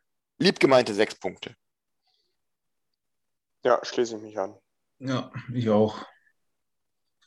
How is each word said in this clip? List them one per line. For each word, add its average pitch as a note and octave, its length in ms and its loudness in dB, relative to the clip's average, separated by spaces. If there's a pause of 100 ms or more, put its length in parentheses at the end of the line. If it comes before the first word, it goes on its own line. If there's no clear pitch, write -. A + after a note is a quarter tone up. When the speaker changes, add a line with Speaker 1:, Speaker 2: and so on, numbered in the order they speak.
(380)
Speaker 1:
liebgemeinte C3 560 4
sechs G#2 220 0
Punkte. - 400 -10 (2000)
Speaker 2:
Ja, B2 200 2
schließe A#2 340 -4
ich G#2+ 40 -14
mich G#2+ 160 -14
an. G#2 180 -8 (440)
Speaker 3:
Ja, C3 320 -6 (200)
ich A#2+ 160 -4
auch. G#2+ 380 0 (1200)